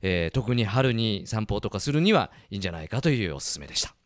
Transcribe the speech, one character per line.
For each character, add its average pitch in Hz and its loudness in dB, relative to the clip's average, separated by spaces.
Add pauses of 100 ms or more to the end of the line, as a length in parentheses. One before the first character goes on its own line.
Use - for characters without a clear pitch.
え 87 2
ー、 - -2
特 123 0
に 120 4
春 123 2
に 110 0
散 110 -2
歩 104 -2
と 101 -4
か 101 -4
す 143 -2
る 151 4
に 196 4
は 139 2 (200)
い 101 -6
い - -4
ん - -4
じ 92 -2
ゃ 87 -4
な 82 -8
い 80 -10
か 123 -2
と 165 2
い 120 2
う 73 -4
お 69 -8
す - -2
す - -6
め 69 -14
で - -16
し - 0
た。 - -6 (120)